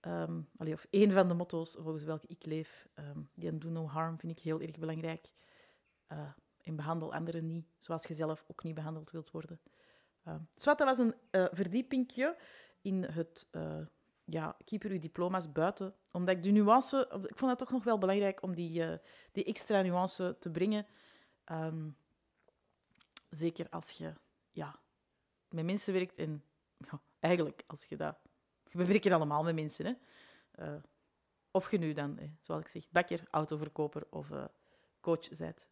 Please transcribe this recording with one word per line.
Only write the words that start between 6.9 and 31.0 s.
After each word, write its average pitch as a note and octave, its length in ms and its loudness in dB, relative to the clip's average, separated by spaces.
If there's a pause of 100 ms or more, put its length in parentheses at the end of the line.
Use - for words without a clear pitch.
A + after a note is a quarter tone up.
anderen E3 320 -4
niet E3 200 -6 (120)
zoals E3 280 -6
je E3 80 -8
zelf D#3 320 -2
ook - 160 -16
niet D#3+ 120 -6
behandeld D#3 360 -8
wilt D#3+ 200 -12
worden. D#3+ 300 -12 (640)
Ehm, D#3+ 180 -8 (160)
zwart, D4 220 4
dat D4 80 6
was C4 120 4
een, A#3 160 6 (160)
eh, F#3 200 6
verdiepingje B3 840 0 (460)
in F#3+ 200 0
het, E3 480 -6
eh, D#3 300 -6 (440)
ja, D#3+ 400 -6
keep G#3+ 200 -6
er G#3 60 -4
uw F#3+ 80 -2
diploma's F3 540 -2
buiten. F#3+ 420 0 (160)
Omdat F3+ 260 2
ik E3+ 60 -6
de F#3+ 80 4
nuance, A3+ 580 8 (180)
ik - 100 -10
vond C4 140 2
het B3 80 0
toch B3+ 120 -6
nog B3+ 140 0
wel A3 140 4
belangrijk G3 440 2
om F#3 120 -2
die, E3 300 -2
eh, E3 140 -4 (340)
die - 120 -2
extra G#3 380 2
nuance F3+ 560 0
te F3 120 -8
brengen. G3+ 360 0 (580)
Ehm, D#3+ 440 -6 (1400)
zeker E3 400 -4
als E3 200 -10
je, D#3+ 240 -10 (360)
ja, D3+ 300 -10 (680)
met D#3+ 160 -4
mensen G3 280 -2
werkt F#3 260 0
en, D#3 260 -4 (320)
ja, - 240 -12 (200)
eigenlijk E3 460 2
als - 180 -14
je D#3 120 -10
dat, D3+ 200 -6 (540)
we F3 160 0
werken F3+ 260 6
allemaal D3+ 300 4
met E3 120 0
mensen, D#3 320 -4
hè. A3+ 60 -2 (580)
Eh, D3 320 -10 (680)